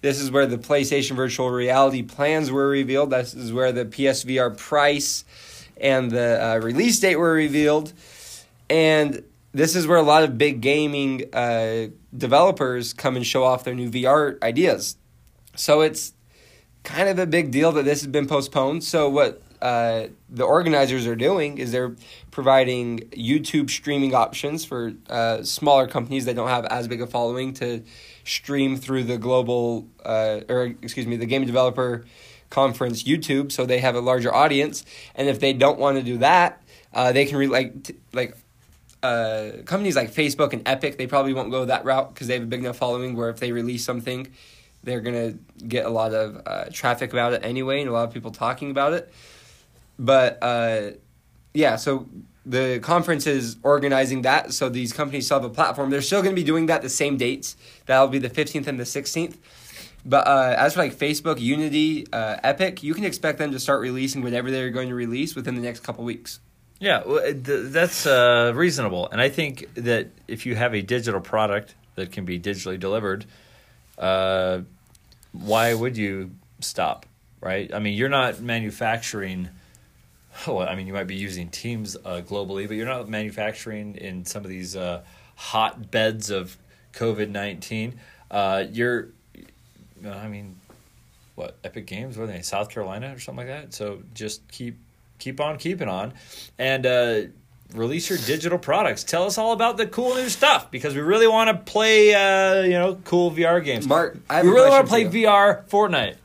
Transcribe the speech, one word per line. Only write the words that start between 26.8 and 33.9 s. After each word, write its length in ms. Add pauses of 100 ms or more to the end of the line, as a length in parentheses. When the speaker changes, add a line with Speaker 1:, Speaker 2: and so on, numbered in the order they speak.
Speaker 1:
big 140
a 60
following 480
to 280 (400)
stream 540
through 260
the 140
global, 680 (200)
uh, 420
or 340
excuse 240
me, 120
the 80
Game 200
Developer 600 (440)
Conference 540
YouTube, 480
so 140
they 140
have 160